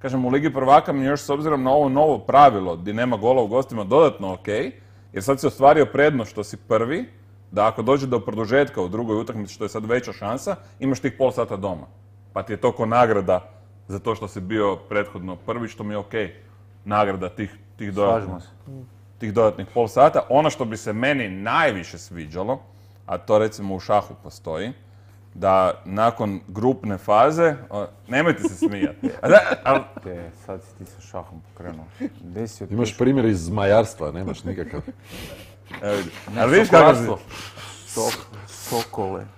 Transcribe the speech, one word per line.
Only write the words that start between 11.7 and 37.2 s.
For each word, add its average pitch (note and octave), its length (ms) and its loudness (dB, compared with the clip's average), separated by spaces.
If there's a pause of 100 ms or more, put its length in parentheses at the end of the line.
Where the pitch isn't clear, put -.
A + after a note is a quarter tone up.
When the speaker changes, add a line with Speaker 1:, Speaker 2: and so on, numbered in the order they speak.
Speaker 1:
Pa G2 100 -4
ti G#2+ 100 -8
je G2+ 40 -4
to A#2+ 160 0
ko A#2 140 -2
nagrada G#2 640 2 (380)
za G2 100 -8
to A2+ 160 -4
što G#2 140 -10
si G2 120 -12
bio G2+ 380 0
prethodno F#2+ 580 -6
prvi, A2+ 320 -8
što G#2+ 160 -12
mi G#2 100 -8
je G#2 40 -4
okej, G2+ 360 -6 (500)
nagrada G2+ 440 0
tih, G2+ 220 -8 (260)
tih G2+ 180 -10
dodatnih, G#2 300 2
Speaker 2:
Slažemo F#2 160 -10
se. - 60 -20 (720)
Speaker 1:
tih G#2+ 140 -8
dodatnih G#2+ 360 2
pol A#2 200 0
sata. C#3+ 400 4
Ono D3 220 4
što - 140 -6
bi A2 120 -6
se G#2+ 160 -8
meni B2 380 -2
najviše G#2 680 -2
sviđalo, F2+ 640 -8 (460)
a F2+ 120 -6
to G#2+ 200 2
recimo G2+ 360 -2
u F#2 60 -8
šahu - 420 0
postoji, E2+ 500 -10 (600)
da F#2+ 500 2
nakon G#2 640 -2
grupne G#2 500 -2
faze, D3+ 560 4 (160)
o, G2+ 160 -6 (220)
nemojte C#3+ 340 0
se G2 140 -2
smijati. - 540 -4 (120)
A B2+ 60 0
da, F#3 100 10 (260)
al C3+ 160 2 (220)
Speaker 2:
Te, F2 340 -12
sad F#2+ 260 -14
si - 140 -20
ti F#2+ 100 -16
sa - 160 -20
šahom E2+ 400 -16
pokrenuo. E2+ 420 -18 (360)
Gdje F2+ 280 -10
si - 160 -14
Speaker 3:
Imaš G2+ 180 -4
Speaker 2:
otišao? A2 160 -4
Speaker 3:
primjer B2+ 260 4
iz G#2 160 2
zmajarstva, G2 720 2
nemaš F#2 320 -10
nikakav. F#2+ 360 -8 (1040)
Speaker 1:
Evo G#2 120 -2
vidi. F#2 160 -6 (180)
Speaker 2:
Ne, G#2 140 -6
Speaker 1:
Al A#2 60 4
vidiš F#3+ 200 6
kako D#3+ 260 8
si A#2+ 60 0
Speaker 2:
sokolarstvo. A2+ 180 -4 (680)